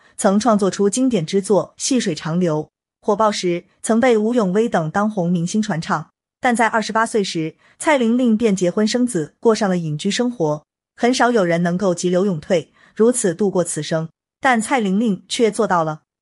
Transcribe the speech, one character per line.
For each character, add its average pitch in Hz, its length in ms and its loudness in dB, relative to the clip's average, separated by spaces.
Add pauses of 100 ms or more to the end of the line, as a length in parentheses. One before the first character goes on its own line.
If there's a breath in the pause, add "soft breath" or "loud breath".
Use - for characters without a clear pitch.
(180 soft breath)
曾 202 220 2
创 214 180 2
作 190 140 2
出 202 180 0
经 254 180 0
典 214 160 0
之 190 160 0
作 190 440 0
《细 254 160 0
水 180 160 -2
长 160 240 -4
流》。 156 240 0 (420)
火 208 100 2
爆 214 160 2
时， 180 340 -4 (180)
曾 226 160 2
被 247 180 4
吴 214 160 0
永 208 180 0
威 220 160 2
等 165 220 -2
当 208 220 -2
红 175 180 -2
明 175 160 0
星 214 160 -2
传 202 180 -4
唱。 165 300 -4 (320)
但 247 140 0
在 220 140 2
二 226 120 -2
十 208 120 -8
八 226 120 0
岁 226 160 -2
时， 160 340 -4 (220 soft breath)
蔡 302 200 2
玲 240 200 2
玲 233 200 2
便 214 180 2
结 175 160 0
婚 214 160 0
生 247 180 0
子， 170 360 -4
过 226 120 4
上 214 160 0
了 180 80 0
隐 156 200 -4
居 190 120 -4
生 240 220 -2
活。 151 320 -2 (320)
很 240 180 0
少 247 180 2
有 226 120 2
人 170 180 0
能 175 160 0
够 185 160 0
急 180 160 -2
流 180 160 2
勇 180 140 -2
退， 165 320 -2 (240 soft breath)
如 226 160 4
此 190 240 0
度 196 160 0
过 185 100 0
此 156 220 -4
生， 160 240 -4 (320)
但 240 220 2
蔡 269 180 -2
玲 190 180 0
玲 214 300 -2
却 220 240 0
做 214 160 -2
到 175 160 2
了。 156 200 -6 (180)